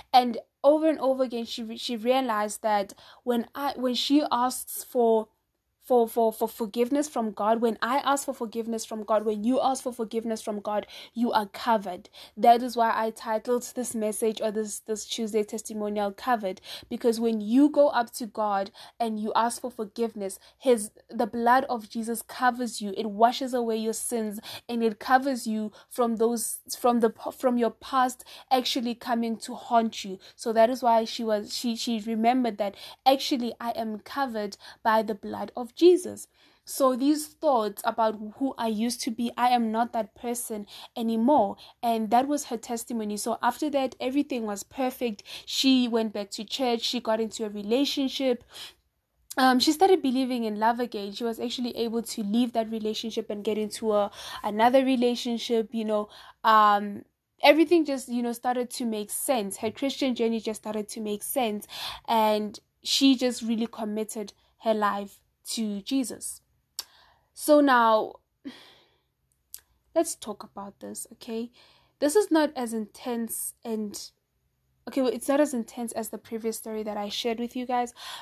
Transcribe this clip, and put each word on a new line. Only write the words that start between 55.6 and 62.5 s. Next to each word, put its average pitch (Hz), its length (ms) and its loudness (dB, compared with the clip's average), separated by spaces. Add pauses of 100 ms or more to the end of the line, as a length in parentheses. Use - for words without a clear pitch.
you 220 100 -2
know. 214 240 0 (340)
Um, 208 600 4 (380)
everything 311 420 6
just, 269 240 -6
you 240 140 -2
know, 233 100 -2
started 247 380 -4
to 254 140 -6
make 214 260 -4
sense. 208 460 -2
Her 220 120 -4
Christian 262 460 -2
journey 226 240 0
just 214 240 -8
started 214 260 -6
to 226 120 -10
make 208 200 -6
sense. 214 460 -4 (400)
And 214 520 2 (220)